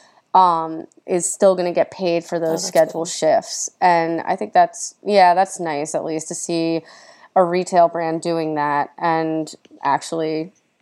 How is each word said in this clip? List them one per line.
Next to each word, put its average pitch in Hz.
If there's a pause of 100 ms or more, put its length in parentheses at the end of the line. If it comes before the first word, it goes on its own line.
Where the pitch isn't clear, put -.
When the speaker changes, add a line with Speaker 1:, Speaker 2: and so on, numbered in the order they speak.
(360)
Speaker 1:
um, 165 (220)
is 175
still 190
gonna 175
get 175
paid 170
for 175
those 165
Speaker 2:
Oh, 160
that's 165
Speaker 1:
schedule 160
Speaker 2:
good. 175
Speaker 1:
shifts. - (100)
And 165
I -
think 208
that's, - (100)
yeah, 190
that's 190
nice 156
at 156
least 160
to 175
see 165 (520)
a 190
retail 175
brand 165
doing 165
that 147
and 160 (260)
actually 156 (280)